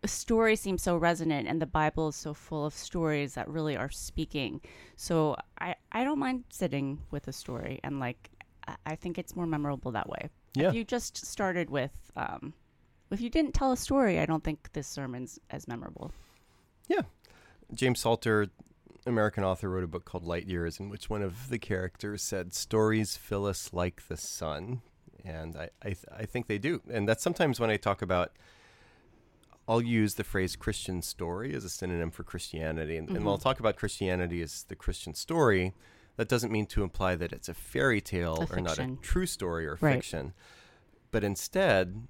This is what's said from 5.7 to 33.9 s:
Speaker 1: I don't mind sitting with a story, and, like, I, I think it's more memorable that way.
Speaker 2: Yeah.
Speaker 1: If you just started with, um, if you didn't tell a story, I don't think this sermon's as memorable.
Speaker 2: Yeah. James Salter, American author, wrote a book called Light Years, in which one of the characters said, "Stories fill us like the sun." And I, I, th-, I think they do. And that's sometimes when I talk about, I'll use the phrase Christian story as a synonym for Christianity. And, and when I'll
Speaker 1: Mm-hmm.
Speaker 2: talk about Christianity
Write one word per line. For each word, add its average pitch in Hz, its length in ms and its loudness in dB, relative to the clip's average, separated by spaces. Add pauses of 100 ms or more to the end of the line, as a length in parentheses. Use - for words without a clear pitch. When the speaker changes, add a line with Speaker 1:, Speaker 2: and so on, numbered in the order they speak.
Speaker 1:
I 233 140 0
don't 285 140 0
mind 254 300 -2
sitting 139 500 -2 (120)
with 143 160 -6
a 135 60 -8
story, - 500 -8
and, 139 160 -4
like, 123 300 -6 (380)
I, - 80 -10 (100)
I 156 100 -4
think 170 220 -6
it's - 180 -8
more 175 100 -2
memorable 143 460 -2
that 107 180 -2
way. - 200 -8 (260)
Speaker 2:
Yeah. 151 140 6
Speaker 1:
If - 60 2
you 233 100 0
just - 400 -4
started 180 440 0
with, 139 220 0 (240)
um, - 380 -6 (580)
if 196 80 -2
you 233 100 -2
didn't 311 240 2
tell 269 200 6
a 247 40 2
story, 240 420 4
I 151 60 4
don't 156 180 2
think - 280 -4
this 143 160 -8
sermon's 127 500 -8 (120)
as - 180 -12
memorable. 120 440 -10 (760)
Speaker 2:
Yeah. 370 140 4 (720)
James 127 260 4
Salter, 110 480 4 (580)
American 107 380 2
author, 95 260 2
wrote 92 140 -2
a 87 40 -4
book 82 180 -8
called 90 180 -8
Light 85 240 -4
Years, 85 320 -2
in 98 100 -8
which - 200 -10
one 104 120 -2
of 104 280 -4
the 123 100 -2
characters 98 640 -4
said, 92 300 -4
"Stories 110 640 2
fill 101 280 -2
us 98 280 -2
like 90 340 -2
the 87 100 -6
sun." 87 640 -6 (420)
And 80 320 -8
I, 76 140 -10 (120)
I, - 80 -10
th-, - 160 -6 (120)
I 107 80 -6
think - 220 -4
they 107 100 0
do. 135 240 -2 (100)
And 104 160 2
that's 113 140 4
sometimes 165 380 2
when 117 100 4
I 107 80 4
talk 101 240 2
about, 90 300 2 (1400)
I'll 117 140 4
use 113 340 4
the 110 80 -4
phrase 92 320 0
Christian 95 460 -2
story 92 520 -6
as 131 100 -4
a 90 60 -10
synonym 85 400 -2
for - 140 -10
Christianity. 80 720 -4
And, 80 120 -6
and 185 100 -2
when 104 80 0
I'll 101 80 4
Speaker 1:
Mm-hmm. - 80 -4
Speaker 2:
talk 131 160 2
about 110 160 4
Christianity 90 680 0